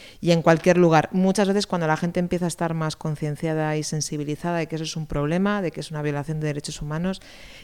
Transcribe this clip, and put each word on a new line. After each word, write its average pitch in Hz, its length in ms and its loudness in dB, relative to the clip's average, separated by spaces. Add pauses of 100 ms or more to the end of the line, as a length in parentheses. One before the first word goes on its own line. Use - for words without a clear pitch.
(220)
y 165 80 4
en 170 100 4
cualquier 170 380 6
lugar, 160 340 6
muchas 190 360 4
veces 202 180 2
cuando 170 200 -2
la 156 120 2
gente 175 200 -2
empieza 175 280 0
a - 20 0
estar 165 240 -2
más 160 240 -2
concienciada 156 800 -2
y 156 60 -2
sensibilizada 151 760 -4
de 160 120 -2
que 160 80 -6
eso 160 80 -4
es 156 120 -8
un 156 100 -6
problema, 180 540 0
de 170 100 -2
que - 100 -8
es 151 100 -10
una 151 100 -8
violación 147 400 -4
de 151 60 -2
derechos 147 340 -6
humanos, 160 400 -4 (440)